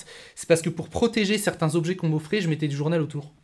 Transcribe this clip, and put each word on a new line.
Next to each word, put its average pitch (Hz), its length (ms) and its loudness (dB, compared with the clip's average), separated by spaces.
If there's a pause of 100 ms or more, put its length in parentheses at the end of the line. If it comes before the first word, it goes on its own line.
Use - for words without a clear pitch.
(360)
C'est - 120 -12
parce 165 140 6
que 175 80 0
pour 160 200 -6
protéger 220 480 2
certains 160 380 0
objets 170 200 0
qu'on 170 140 0
m'offrait, 156 320 0
je 170 80 0
mettais 151 180 0
du 143 80 -2
journal 160 260 0
autour. 143 300 -6 (120)